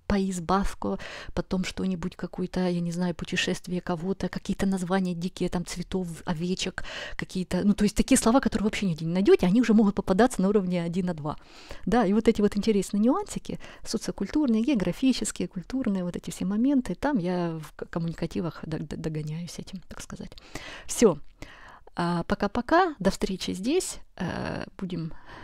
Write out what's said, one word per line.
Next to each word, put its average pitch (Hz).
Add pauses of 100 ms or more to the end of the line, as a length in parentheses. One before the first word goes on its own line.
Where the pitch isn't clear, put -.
Паис 190
Баско, 190 (360)
потом 185
что-нибудь, 185
какое-то, 185
я 175
не 170
знаю, 175
путешествие 180
кого-то, 180
какие-то -
названия 185
дикие, 175
там, 180
цветов, 180 (200)
овечек, 180 (320)
какие-то, -
ну, 202
то -
есть 202
такие -
слова, 233
которые 208
вообще 208
нигде 160
не 165
найдете, 196
они 190
уже 226
могут 208
попадаться 190
на 190
уровне 185
один, 175
А 175
два. 151 (500)
Да, 233
и 190
вот 220
эти 220
вот 208
интересные 202
нюансики, 285 (260)
социокультурные, 226
географические, 220
культурные, 196
вот 175
эти 160
все -
моменты, 226
там 269
я 170
в 151
к-, -
коммуникативах 165
д-, 156
д-, 160
догоняюсь 160
этим, 190
так -
сказать. - (560)
Все. 175 (800)
А, 170
пока-пока, 302
до 190
встречи 190
здесь. 233 (160)
Э, - (120)
будем 170 (300)